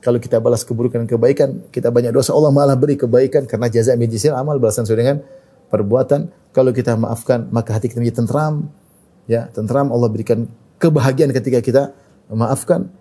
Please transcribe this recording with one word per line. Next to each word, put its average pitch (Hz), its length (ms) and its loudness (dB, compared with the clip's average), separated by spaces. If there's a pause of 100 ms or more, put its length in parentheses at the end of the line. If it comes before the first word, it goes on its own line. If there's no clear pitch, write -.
Kalau 120 160 2
kita 117 240 -2
balas 120 240 0
keburukan 117 400 -2
dan - 20 -10
kebaikan, 135 640 0
kita 120 240 -2
banyak 120 160 2
dosa, 131 240 0
Allah 151 160 4
malah 139 240 4
beri 139 240 2
kebaikan 131 480 2
karena 117 240 -2
jaza 117 240 2
min 120 160 0
jinsil 113 240 0
amal, 139 240 -2
balasan 113 260 0
sesuai 110 140 0
dengan 131 180 2 (540)
perbuatan. 131 800 -2
Kalau 131 240 2
kita 117 240 0
maafkan, 117 560 -2
maka 110 240 -2
hati 123 80 -6
kita 120 160 -4
menjadi 117 240 -2
tentram, 151 480 -4 (560)
ya, 117 240 -2
tentram. 120 400 -2
Allah 120 160 2
berikan 110 400 -2 (320)
kebahagiaan 139 480 2
ketika 120 320 0
kita 127 200 2 (440)
memaafkan. 131 640 -2 (100)